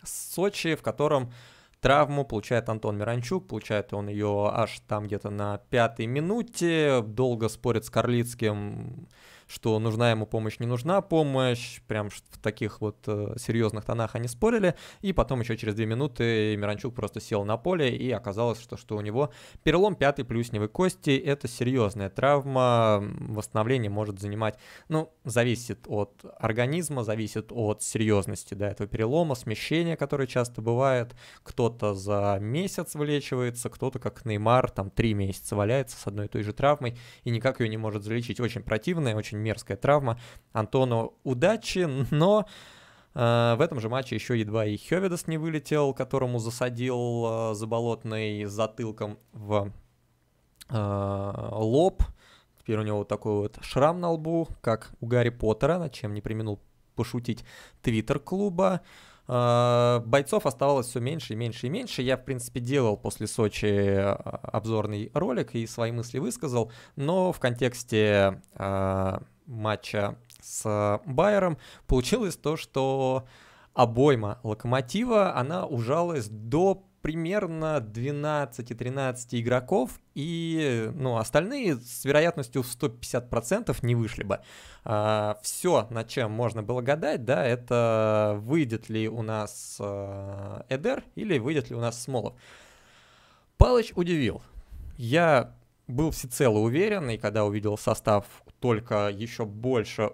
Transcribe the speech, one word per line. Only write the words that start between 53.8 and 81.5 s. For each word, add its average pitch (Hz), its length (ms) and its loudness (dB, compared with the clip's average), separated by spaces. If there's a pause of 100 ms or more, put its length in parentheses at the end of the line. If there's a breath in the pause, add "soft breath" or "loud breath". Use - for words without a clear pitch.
на 170 120 0
лбу, 160 360 0 (120)
как - 400 -2
у 120 60 -6
Гарри 120 240 4
Поттера, 120 480 2
над 165 140 -6
чем 104 220 -8
не 104 60 -6
преминул 110 400 -4 (340)
пошутить 120 500 -4 (380 loud breath)
Twitter 120 380 0
клуба. 190 640 0 (440 loud breath)
Э, 120 800 4
бойцов 139 420 2
оставалось 139 400 2
всё 123 140 -6
меньше 135 320 -4
и 107 40 -4
меньше 117 300 -4
и 127 40 -4
меньше. 202 320 -4
Я, 127 140 2
в - 80 -16
принципе, 127 360 -6
делал 120 360 2
после 107 300 -6
Сочи, 107 400 0
э, 98 460 4
обзорный 107 1000 -4
ролик 180 420 -2
и 117 120 -2
свои 117 260 -4
мысли 117 260 -6
высказал, 127 520 -2 (240 loud breath)
но 180 380 0
в - 80 -12
контексте, 107 1000 2 (120)
э, 95 640 0 (280)
матча 107 720 -2 (240)
с 104 640 0
Байером 180 540 2 (280 loud breath)
получилось 170 500 2
то, 156 200 -2
что 135 720 0 (480 loud breath)
обойма 120 680 4
Локомотива, 147 920 0
она 147 300 -2
ужалась 139 600 0
до 143 580 0 (160)
примерно 160 760 -2
двенадцати-тринадцати 127 1600 -4
игроков, 127 580 0 (140)
и, 156 800 -2
ну, 127 240 0
остальные 175 580 2